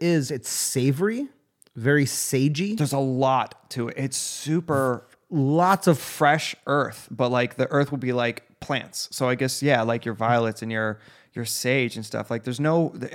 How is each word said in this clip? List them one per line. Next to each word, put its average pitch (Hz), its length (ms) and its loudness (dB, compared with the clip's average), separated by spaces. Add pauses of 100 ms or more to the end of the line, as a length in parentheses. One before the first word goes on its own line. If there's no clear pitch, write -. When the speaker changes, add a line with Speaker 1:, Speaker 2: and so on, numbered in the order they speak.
Speaker 1:
is, 165 280 2
it's 135 200 -8
savory, 185 800 0 (460)
very 139 300 4
sagey. 151 720 0
Speaker 2:
There's 151 160 0
a 139 60 -2
lot 131 720 0
to 117 180 -4
it. - 80 -10
It's 131 200 -4
super 139 920 -2 (220)
Speaker 1:
Lots 170 600 2
of 151 100 6
Speaker 2:
fresh - 560 2 (140)
earth, 139 420 -2
but, 123 220 0
like, 123 240 0
the 131 160 0
earth 139 180 2
will 143 80 -4
be, 127 140 -2
like, 120 480 -2
plants. - 500 -6
So - 180 -2
I 127 60 2
guess, 127 260 -2
yeah, 139 220 4
like, 117 220 0
your 113 100 -4
violets 113 480 2
and 110 80 -6
your, 110 300 -2 (320)
your 120 120 -6
sage 123 520 0
and 110 100 -10
stuff. 107 240 -6
Like, 117 140 -4
there's 123 160 -4
no, 160 300 2
th-, - 240 -10